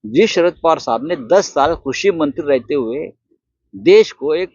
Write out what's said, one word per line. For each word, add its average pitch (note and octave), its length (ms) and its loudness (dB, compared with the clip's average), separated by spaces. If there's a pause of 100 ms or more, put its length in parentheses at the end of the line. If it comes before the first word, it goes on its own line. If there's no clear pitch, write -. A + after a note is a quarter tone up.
जिस D3+ 280 2
शरद F3 220 0
पवार D#3+ 260 0
साहब A#2+ 280 -4
ने F3 80 -4 (120)
दस F#3+ 260 2
साल D3+ 240 0
कृषि E3 360 -2
मंत्री D3+ 340 -4
रहते C3+ 260 -2
हुए C3+ 340 -4 (680)
देश F3 400 4
को D3 220 -4
एक F3+ 200 -6